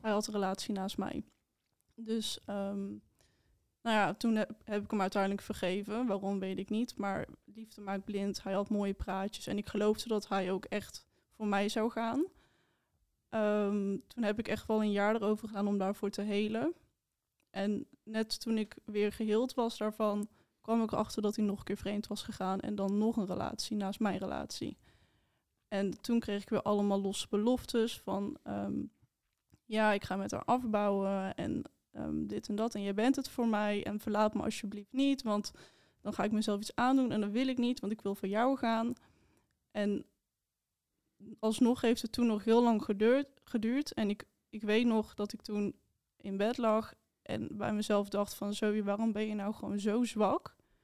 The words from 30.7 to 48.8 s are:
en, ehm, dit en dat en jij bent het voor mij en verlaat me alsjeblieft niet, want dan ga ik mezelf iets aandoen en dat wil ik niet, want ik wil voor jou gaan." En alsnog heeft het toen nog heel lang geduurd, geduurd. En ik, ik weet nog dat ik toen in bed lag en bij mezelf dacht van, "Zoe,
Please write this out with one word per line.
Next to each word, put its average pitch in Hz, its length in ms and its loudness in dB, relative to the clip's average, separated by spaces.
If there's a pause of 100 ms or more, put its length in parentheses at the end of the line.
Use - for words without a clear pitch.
en, - 260 -2 (300)
ehm, - 340 -4
dit 208 240 -6
en 208 60 -2
dat 220 200 -2
en 208 80 -4
jij 202 100 -2
bent 233 220 4
het 269 140 -2
voor 240 180 0
mij 208 380 0
en 208 140 -4
verlaat 214 340 2
me - 100 -2
alsjeblieft 208 500 -6
niet, 269 280 4
want 208 300 0 (500)
dan 202 120 -4
ga - 100 -2
ik 214 80 0
mezelf 214 280 2
iets - 160 -8
aandoen 254 360 4
en 214 100 0
dat 202 100 0
wil 254 160 2
ik 254 100 0
niet, 247 220 2
want 196 140 -4
ik 220 80 -6
wil 196 140 -2
voor 196 120 -4
jou 240 300 2
gaan." 226 360 0 (800)
En 208 340 -2 (1300)
alsnog 226 420 4
heeft 240 200 4
het 226 100 -6
toen 240 160 2
nog 208 160 0
heel 226 200 8
lang 233 200 4
geduurd, 226 440 4 (160)
geduurd. 240 500 0
En 214 160 0
ik, 202 160 -4 (240)
ik 214 120 -12
weet 220 240 4
nog 220 280 2
dat 208 200 -4
ik - 80 -14
toen 208 340 -2 (420)
in 196 200 -6
bed 220 200 2
lag 220 360 2 (280)
en - 360 -6
bij 208 160 -2
mezelf 208 360 2
dacht 202 240 -2
van, 202 200 -4
"Zoe, 214 300 0